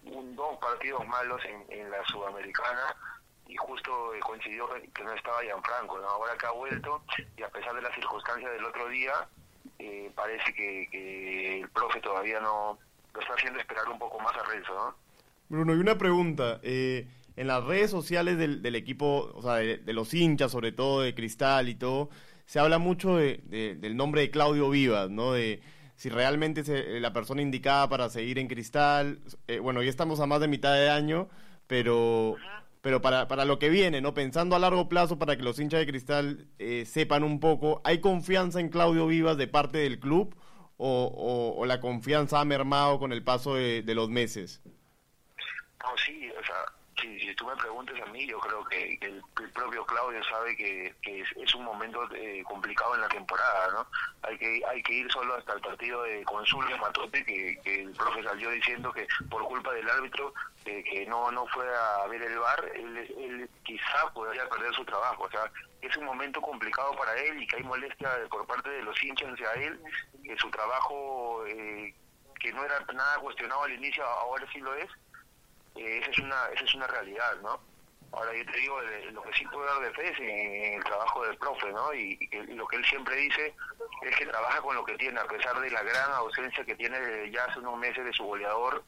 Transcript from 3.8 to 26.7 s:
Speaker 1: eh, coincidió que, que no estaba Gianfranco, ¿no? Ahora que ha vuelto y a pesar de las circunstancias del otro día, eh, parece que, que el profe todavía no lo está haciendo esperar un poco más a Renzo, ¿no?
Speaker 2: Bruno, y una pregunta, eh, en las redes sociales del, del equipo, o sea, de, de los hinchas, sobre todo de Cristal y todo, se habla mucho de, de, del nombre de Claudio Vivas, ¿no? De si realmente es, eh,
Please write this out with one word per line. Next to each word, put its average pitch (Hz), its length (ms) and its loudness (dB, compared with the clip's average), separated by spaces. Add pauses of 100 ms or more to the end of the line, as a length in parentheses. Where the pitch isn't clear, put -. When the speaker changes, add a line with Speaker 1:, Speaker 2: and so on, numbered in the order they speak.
Speaker 1:
eh, 107 60 -8
coincidió 110 500 -6
que, 123 220 -10
que 104 120 -10
no 107 100 -6
estaba 117 280 -4
Gianfranco, 113 560 -4
¿no? 98 120 -4
Ahora 113 280 -2
que 120 80 -4
ha 120 60 -2
vuelto 135 520 -4 (320)
y 110 60 -12
a 101 80 -6
pesar 110 240 -8
de 123 80 -6
las 120 140 -4
circunstancias 120 560 -6
del 113 140 -6
otro 120 240 -6
día, 131 240 -2 (680)
eh, 101 340 -12
parece 110 400 -4
que, 98 380 -6
que 95 680 -6
el 92 80 -10
profe 113 320 0
todavía 107 380 -2
no 107 380 0 (380)
lo 107 40 -8
está 123 140 -6
haciendo 127 260 -2
esperar 117 300 -4
un 113 80 -8
poco 110 220 -6
más 113 160 0
a 113 80 -4
Renzo, 98 320 -6
¿no? 110 200 -4 (540)
Speaker 2:
Bruno, 160 240 2
y 160 60 6
una 214 180 6
pregunta, 170 640 2
eh, 127 460 0 (300)
en 131 100 -4
las 127 160 2
redes 190 260 2
sociales 175 480 2
del, 147 240 0
del 120 140 0
equipo, 131 580 0
o - 80 -12
sea, 120 140 2
de, 113 220 2
de 110 160 -6
los 113 200 -2
hinchas, 151 380 6
sobre 117 200 0
todo 135 300 2
de 127 140 2
Cristal 127 540 4
y 117 60 -4
todo, 131 340 0 (360)
se - 140 0
habla 160 180 8
mucho 180 380 4
de, 147 280 4
de, 107 320 -4
del 107 200 -4
nombre 147 260 4
de 135 100 4
Claudio 147 380 6
Vivas, 117 400 6
¿no? 117 240 0
De 113 280 0 (340)
si - 140 -8
realmente 147 520 2
es, 143 80 -4
eh, 120 300 0